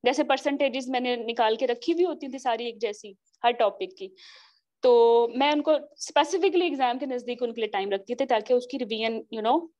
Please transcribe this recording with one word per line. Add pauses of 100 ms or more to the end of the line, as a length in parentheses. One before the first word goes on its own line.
जैसे
percentages
मैंने
निकाल
के
रखी
हुई
होती
थी
सारी
एक
जैसी (280)
हर
topic
की, (680)
तो (440)
मैं
उनको (180)
specifically
exam
के
नजदीक
उनके
लिए
time
रखती
थी,
ताकि
उसकी
रिवीजन,
you
know (120)